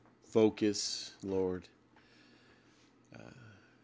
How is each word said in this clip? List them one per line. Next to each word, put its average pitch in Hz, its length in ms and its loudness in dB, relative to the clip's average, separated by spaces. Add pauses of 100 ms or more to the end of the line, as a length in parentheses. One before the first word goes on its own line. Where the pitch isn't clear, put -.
(220)
focus, - 920 2 (100)
Lord, 92 420 -2 (1500)
uh, - 160 -20 (520)